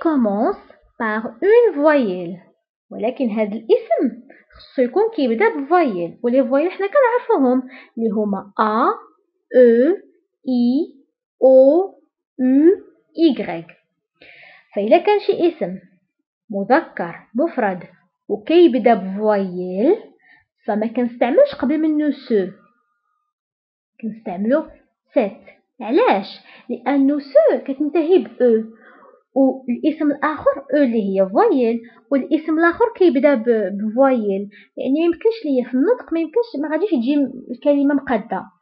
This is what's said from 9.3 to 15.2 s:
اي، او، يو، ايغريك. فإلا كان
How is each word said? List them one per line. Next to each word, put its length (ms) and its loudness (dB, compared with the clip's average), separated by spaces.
اي، 460 -2
او، 520 6
يو، 460 2
ايغريك. 480 -2
فإلا 220 4
كان 220 2